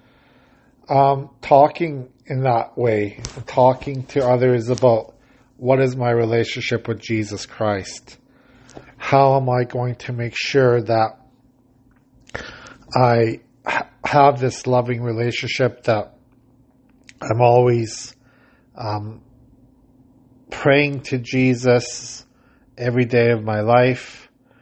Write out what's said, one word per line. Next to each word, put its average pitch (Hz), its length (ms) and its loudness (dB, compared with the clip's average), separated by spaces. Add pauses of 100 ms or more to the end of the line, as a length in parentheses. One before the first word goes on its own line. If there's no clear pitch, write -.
(880)
um, 139 400 2 (120)
talking 147 680 2 (160)
in 131 180 -6
that 123 340 0
way, 107 440 -2 (260)
talking 131 600 2
to 135 200 0
others 123 400 2
about 120 480 2 (400)
what 131 240 0
is 131 160 0
my 120 160 -2
relationship 117 720 -2
with 110 140 -6
Jesus 107 460 -6
Christ. - 720 -6 (800)
How 139 400 2
am 127 120 -2
I 123 140 0
going 123 320 -6
to - 160 -12
make 117 240 -8
sure 123 460 2
that 110 360 0 (1800)
I 117 460 2 (260)
ha-, - 220 -6 (160)
have 139 380 4
this 127 260 -4
loving 123 340 -2
relationship, 120 840 -4
that 107 300 -2 (1080)
I'm 113 180 -2
always, 120 720 2 (640)
um, 110 460 -10 (1300)
praying 143 500 2
to - 160 -6
Jesus 123 1040 -2 (540)
every 123 280 -2
day 120 260 2
of 110 120 -2
my 107 180 -2
life, 123 680 2 (320)